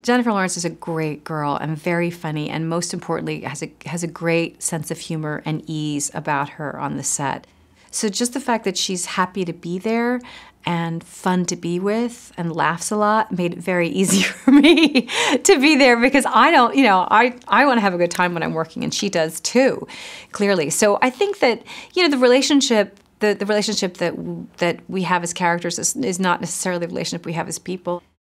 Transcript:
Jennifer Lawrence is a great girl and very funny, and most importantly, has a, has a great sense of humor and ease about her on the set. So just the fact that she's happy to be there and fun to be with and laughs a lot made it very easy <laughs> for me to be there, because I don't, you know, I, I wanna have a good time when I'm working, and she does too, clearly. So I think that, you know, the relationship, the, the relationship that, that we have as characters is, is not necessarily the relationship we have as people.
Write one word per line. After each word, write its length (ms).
Jennifer 300
Lawrence 240
is 80
a 60
great 560
girl 320
and 200
very 320
funny, 400
and 200
most 240
importantly, 480
has 200
a, 80
has 160
a 60
great 560
sense 280
of 80
humor 440
and 240
ease 460
about 380
her 280
on 160
the 80
set. 420
So 160
just 240
the 80
fact 240
that 140
she's 300
happy 360
to 80
be 260
there 440
and 380
fun 440
to 100
be 220
with 580
and 180
laughs 360
a 40
lot 360
made 200
it 80
very 300
easy 340
<laughs> 0
for 280
me 580
to 160
be 160
there, 240
because 260
I 260
don't, 260
you 60
know, 280
I, 260
I 160
wanna 160
have 120
a 40
good 140
time 220
when 80
I'm 120
working, 320
and 80
she 160
does 320
too, 440
clearly. 380
So 320
I 80
think 300
that, 220
you 100
know, 60
the 120
relationship, 760
the, 140
the 120
relationship 520
that, 180
that 280
we 140
have 220
as 100
characters 440
is, 200
is 240
not 180
necessarily 400
the 80
relationship 380
we 80
have 160
as 100
people. 420